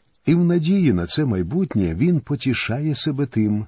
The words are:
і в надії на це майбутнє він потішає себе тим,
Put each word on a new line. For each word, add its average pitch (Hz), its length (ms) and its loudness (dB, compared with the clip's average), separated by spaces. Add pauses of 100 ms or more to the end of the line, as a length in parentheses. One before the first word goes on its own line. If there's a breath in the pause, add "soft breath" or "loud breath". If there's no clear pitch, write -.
(260)
і 156 80 4
в 175 100 2
надії 170 480 2
на 87 140 0
це 151 180 -2
майбутнє 98 680 0
він 151 260 2
потішає 135 760 -4
себе 143 320 -2
тим, 107 420 0